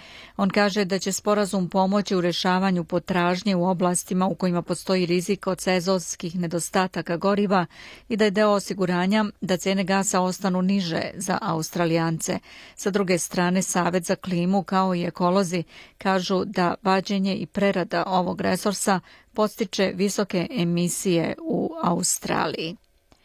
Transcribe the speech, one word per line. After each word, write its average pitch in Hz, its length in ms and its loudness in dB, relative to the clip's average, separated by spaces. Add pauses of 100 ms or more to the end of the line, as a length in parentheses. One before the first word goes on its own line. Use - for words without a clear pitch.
(360)
On 196 140 2
kaže 208 340 2
da 185 140 -2
će 190 140 -4
sporazum 202 560 0
pomoći 190 480 2
u 180 40 2
rešavanju 180 640 2
potražnje 180 720 0
u 175 100 2
oblastima 185 600 0
u - 80 -2
kojima 175 280 0
postoji 185 440 0
rizik 180 400 0
od 185 140 -2
sezonskih 185 800 -2
nedostataka 170 800 -2
goriva 196 500 2 (420)
i 233 80 -2
da 208 80 4
je 214 60 4
deo 208 200 4
osiguranja 190 760 2 (160)
da 185 160 0
cene 190 280 0
gasa 190 360 2
ostanu 185 420 0
niže 185 400 0 (120)
za - 280 -2
Australijance. 165 960 0 (380)
Sa - 140 -4
druge 185 280 2
strane, 180 440 0
Savet 175 420 0
za 185 120 0
klimu, 185 460 0
kao 190 320 0
i 175 100 -2
ekolozi, 180 600 0 (340)
kažu 190 460 0
da 180 300 0 (100)
vađenje 190 500 0
i - 120 -6
prerada 190 600 0
ovog 185 340 0
resursa 190 600 0 (320)
podstiče 208 600 0
visoke 190 560 -2
emisije 170 920 0
u 320 400 -2
Australiji. 175 920 -2 (480)